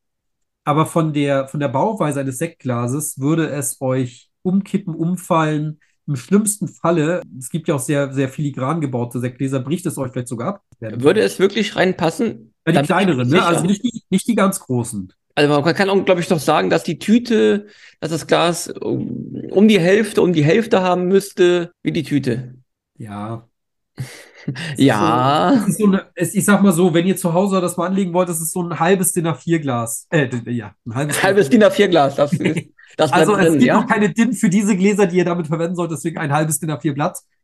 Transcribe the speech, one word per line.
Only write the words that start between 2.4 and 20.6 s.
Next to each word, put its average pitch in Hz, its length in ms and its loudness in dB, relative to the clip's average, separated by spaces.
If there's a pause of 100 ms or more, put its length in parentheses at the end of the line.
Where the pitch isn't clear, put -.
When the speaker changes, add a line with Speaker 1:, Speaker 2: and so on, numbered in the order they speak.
Speaker 1:
würde 151 300 0
es 139 320 -8
euch 131 480 -4 (120)
umkippen, 190 540 -4
umfallen. 156 840 -4 (280)
Im 147 80 -4
schlimmsten 190 520 -2
Falle, 170 540 -2 (160)
es 127 120 -16
gibt 160 180 -6
ja 160 80 0
auch 135 40 -2
sehr, 143 340 -2
sehr 135 160 -2
filigran 143 500 -4
gebaute 123 400 -4
Sektgläser, 131 400 -4
bricht 139 280 -6
es 147 100 -6
euch 127 140 -6
vielleicht 127 160 -8
sogar 117 280 -8
ab. - 60 -20 (180)
Speaker 2:
Würde 120 420 4
es 196 180 0
wirklich 208 360 0
reinpassen? 180 800 -2 (140)
Speaker 1:
Ja, 160 40 4
die - 20 2
Speaker 2:
Dann - 0 -
bin 143 100 2
ich 147 40 -2
Speaker 1:
kleineren, 175 400 2
ne? 127 40 0
Speaker 2:
sicher. 170 160 4
Speaker 1:
Also 160 180 2
nicht 202 180 0
die, - 180 -4 (100)
nicht 190 160 0
die 226 80 0
ganz 196 240 0
großen. 113 520 -6 (260)
Speaker 2:
Also 147 140 4
man 143 120 2
kann, 160 120 2
kann 196 140 2
auch, 190 160 2
glaub 185 140 4
ich, 165 80 -4
doch 170 120 2
sagen, 165 300 2
dass 165 140 0
die 160 160 -6
Tüte, 214 640 2 (340)
dass 160 120 -8
das 151 160 -4
Glas 165 420 0
um, - 640 -8 (140)
um 208 180 6
die 208 120 6
Hälfte, 202 420 2
um 175 100 4
die 165 140 2
Hälfte 214 360 2